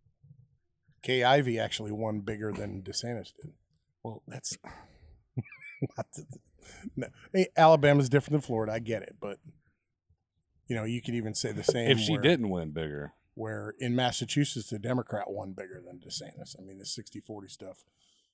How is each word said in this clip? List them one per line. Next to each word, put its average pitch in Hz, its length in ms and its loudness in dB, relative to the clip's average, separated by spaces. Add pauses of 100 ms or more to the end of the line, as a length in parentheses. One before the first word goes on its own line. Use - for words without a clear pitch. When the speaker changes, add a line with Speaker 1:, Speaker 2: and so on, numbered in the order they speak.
(1040)
Speaker 1:
Kay 127 220 2
Ivey 127 340 6
actually 110 320 -4
won 107 300 -4
bigger 104 320 -4
than 98 300 -6
DeSantis 107 500 -8 (100)
did. - 120 -16 (500)
Speaker 2:
Well, 113 240 -12
that's - 340 -8
Speaker 1:
<laughs> - 1300 -12 (1000)
No. 123 120 -4 (240)
Hey, 185 240 4
Alabama's 143 520 8
different 139 240 4
than 147 80 4
Florida. 110 320 -2
I 113 60 -2
get 110 240 -4
it, 104 180 -14
but, 101 180 -8 (1300)
you 120 100 -2
know, 110 80 -2
you 117 180 -2
could 120 120 -4
even 110 200 -2
say 110 180 -2
the 104 120 -6
same 120 260 2
Speaker 2:
If 127 80 8
she 110 140 2
Speaker 1:
where - 100 2
Speaker 2:
didn't 139 280 4
win 82 200 -2
bigger. 73 420 -4 (220)
Speaker 1:
where 107 440 -8
in 123 160 0
Massachusetts, 123 760 0
the 104 80 -6
Democrat 113 520 -2
won 98 220 -8
bigger 92 320 -12
than 90 140 -18
DeSantis. - 600 -12
I 95 40 -18
mean, 95 160 -18
the 98 80 -16
sixty - 340 -10
forty 101 280 -14
stuff - 360 -18 (500)